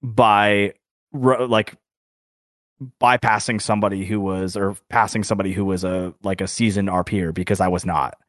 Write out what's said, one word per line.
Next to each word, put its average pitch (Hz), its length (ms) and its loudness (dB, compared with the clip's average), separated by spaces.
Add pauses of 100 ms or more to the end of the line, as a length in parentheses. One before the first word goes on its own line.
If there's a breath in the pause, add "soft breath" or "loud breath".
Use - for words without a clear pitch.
by 104 720 4 (380)
ro-, 127 340 2
like, 110 300 0 (1200)
bypassing 117 640 2
somebody 101 440 0
who 104 140 -2
was, 95 360 -4
or 101 200 -2 (140)
passing 107 340 0
somebody 98 300 -2
who 101 120 0
was 92 180 -2
a, 92 300 -4 (100)
like, 95 180 -2
a 92 60 -4
seasoned 101 420 0
R 90 140 0
P 101 180 -2
er 82 100 -2
because 92 280 -2
I 92 80 2
was 90 180 -2
not. 78 320 -2 (120)